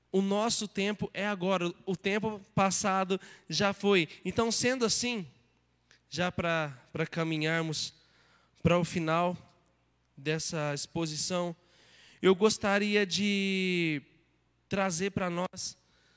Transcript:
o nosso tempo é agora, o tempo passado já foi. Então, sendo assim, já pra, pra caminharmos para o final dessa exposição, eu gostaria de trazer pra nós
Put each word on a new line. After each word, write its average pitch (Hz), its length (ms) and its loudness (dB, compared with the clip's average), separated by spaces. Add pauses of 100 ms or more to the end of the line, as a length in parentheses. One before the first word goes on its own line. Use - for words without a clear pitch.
(120)
o 190 80 4
nosso 208 480 0
tempo 202 440 -2
é 190 140 -4
agora, 185 460 0 (120)
o 185 120 -2
tempo 208 440 -2 (140)
passado 190 680 0 (280)
já 196 240 0
foi. 190 360 2 (160)
Então, 226 280 0
sendo 247 320 0
assim, 226 420 0 (840)
já 175 220 -2
pra, 165 460 -2 (160)
pra 156 140 -2
caminharmos 160 880 -2 (680)
para 170 160 6
o 170 60 0
final 170 520 0 (800)
dessa 151 560 -4
exposição, 170 840 -4 (640)
eu 190 140 8
gostaria 208 720 2
de 185 1000 0 (680)
trazer 190 420 -2
pra 185 180 -2
nós 180 480 -6 (400)